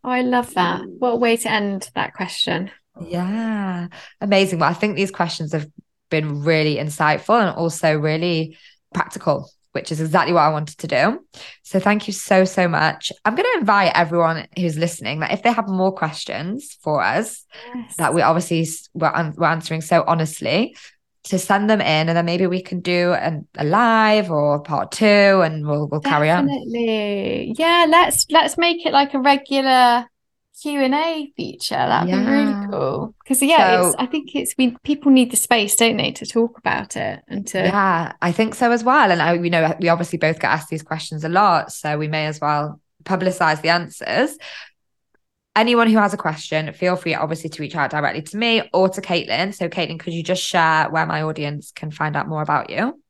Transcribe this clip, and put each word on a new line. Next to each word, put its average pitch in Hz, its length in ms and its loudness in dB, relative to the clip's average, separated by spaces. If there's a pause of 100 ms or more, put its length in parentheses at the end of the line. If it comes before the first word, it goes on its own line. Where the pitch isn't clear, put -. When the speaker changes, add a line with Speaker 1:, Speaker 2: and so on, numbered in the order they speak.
Speaker 1:
Oh, 247 80 -6
I 254 100 2
love 247 340 0
that. 175 320 -2
What 180 280 -2
a - 20 -2
way 233 220 2
to 226 120 -4
end 202 440 -2
that - 180 -4
question. 180 580 -6 (300)
Speaker 2:
Yeah, 185 880 -4 (320)
amazing. 196 380 2
Well, 151 100 4
I 170 60 0
think 208 220 -2
these 190 140 0
questions 165 420 -4
have 151 140 -4 (440)
been 151 320 -2
really 156 340 2
insightful 151 640 0
and 185 160 0
also 160 420 0
really 160 580 -2 (360)
practical, 147 580 -2 (220)
which - 180 -8
is 156 100 -4
exactly 160 320 2
what 170 100 4
I 151 80 4
wanted 151 280 -6
to - 80 -10
do. 170 380 0 (380)
So - 180 -2
thank 208 260 0
you 208 60 -8
so, 190 320 2
so 185 240 0
much. 156 420 -2 (140)
I'm 220 100 0
gonna 403 140 0 (100)
invite 202 380 4
everyone 165 500 2 (100)
who's 170 200 -2
listening 156 440 -4
that - 120 -2
if 208 100 -4
they 233 100 2
have 214 160 -2
more 190 220 0
questions 170 920 -8
for 147 200 -2
us 165 420 -4 (300)
Speaker 1:
Yes. 240 220 -12
Speaker 2:
that - 180 0
we 143 80 2
obviously 165 380 2
s-, - 320 -6
we're 160 160 -2
an-, 156 280 -2
we're 165 100 0
answering 160 340 -2
so 160 260 2
honestly, 160 720 -2 (480)
to 190 140 -2
send 202 320 0
them 208 100 4
in, 160 280 2
and 170 80 2
then 170 100 2
maybe 175 200 0
we 185 160 -2
can 180 180 -8
do 175 340 0
an, 151 420 -4
a 151 80 -4
live 214 680 2
or 147 300 2
part - 320 -4
two, 220 140 0
and 190 600 4
we'll, 147 220 0
we'll 151 120 -2
carry 151 300 2
on. 180 160 4
Speaker 1:
Definitely. 226 1080 -4
Yeah, 339 320 4
let's, 339 420 4
let's 311 280 2
make 339 260 0
it 311 80 0
like 277 220 2
a 277 40 0
regular 262 880 4 (540)
Q 294 200 -4
and 262 140 2
A 311 400 -4
feature. - 400 -8
That'd - 400 0
be 208 160 0
really 285 200 2
Speaker 2:
Yeah. 202 200 -4
Speaker 1:
cool. 190 440 -4 (120)
'Cause, 262 160 0
yeah, 190 440 4
it's, - 60 0
Speaker 2:
So - 60 -2
Speaker 1:
I 254 80 -2
think 302 300 -6
it's, - 220 -6
we, 247 260 2
people 285 260 2
need 254 200 6
the 240 80 0
space, 208 380 2
don't 226 200 4
they, - 160 -2
to - 140 -12
talk 233 320 -2
about - 360 -4
it - 320 -6
and 196 220 -8
to 185 100 -4
Speaker 2:
Yeah, 185 640 0
I 175 100 0
think 220 240 0
so 240 160 2
as 233 140 0
well. 247 260 4
And 170 120 2
I, 170 100 2
you 175 180 0
know, 160 300 2
we 170 80 0
obviously 170 300 0
both 160 220 0
get 101 100 0
asked 151 180 -2
these 156 140 -8
questions 156 420 -8
a 160 60 -4
lot, 180 420 2
so 151 240 -4
we 151 100 -4
may 151 200 -4
as 151 120 -6
well 151 420 -4 (220)
publicize 180 600 0
the 160 80 0
answers. 175 640 -2 (1200)
Anyone 233 320 4
who 220 100 6
has 202 140 4
a 208 40 -6
question, 156 560 -4
feel 180 240 0
free 170 180 -4
obviously 160 360 -4
to 151 120 -10
reach 147 140 -8
out 139 140 0
directly 151 320 -2
to 175 140 -12
me 226 360 -2
or 190 160 4
to 190 120 -4
Caitlin. 175 540 -4
So 175 140 -6
Caitlin, 165 320 -6
could 175 120 -10
you 165 120 -6
just 185 180 -2
share 160 480 2
where 160 160 0
my 156 160 -2
audience 151 500 -6
can 151 200 -10
find 151 240 -4
out - 120 -4
more 156 140 -4
about 147 280 -2
you? 247 400 -4